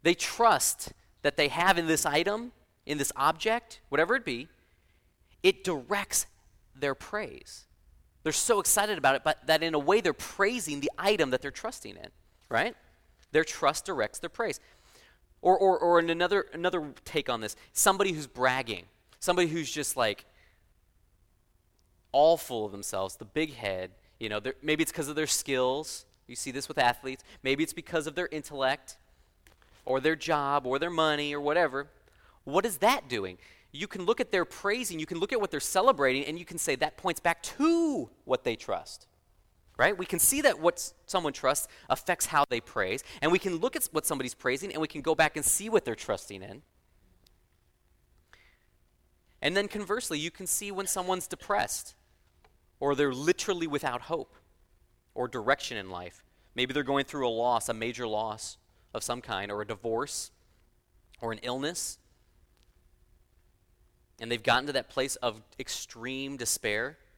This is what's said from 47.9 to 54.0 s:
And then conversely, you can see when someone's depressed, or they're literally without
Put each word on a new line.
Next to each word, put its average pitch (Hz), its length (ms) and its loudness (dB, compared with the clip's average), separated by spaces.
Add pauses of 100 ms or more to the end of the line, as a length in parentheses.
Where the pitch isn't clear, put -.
And 156 120 -2
then 202 140 0
conversely, 208 500 -4
you 160 120 -4
can 185 160 -12
see 202 260 -4
when 190 140 -6
someone's 185 400 -2
depressed, - 680 -4 (840)
or 139 140 2
they're 135 180 2
literally 165 540 0
without 143 360 -4